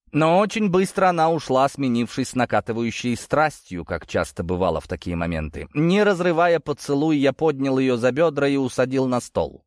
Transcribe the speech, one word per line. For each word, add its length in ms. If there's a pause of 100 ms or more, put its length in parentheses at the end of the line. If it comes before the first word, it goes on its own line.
(100)
Но 300
очень 300
быстро 360
она 240
ушла, 380
сменившись 680
накатывающей 840
страстью, 680
как 240
часто 340
бывало 380
в 80
такие 260
моменты. 580
Не 300
разрывая 560
поцелуй, 580
я 160
поднял 460
её 180
за 140
бёдра 380
и 80
усадил 500
на 140
стол. 460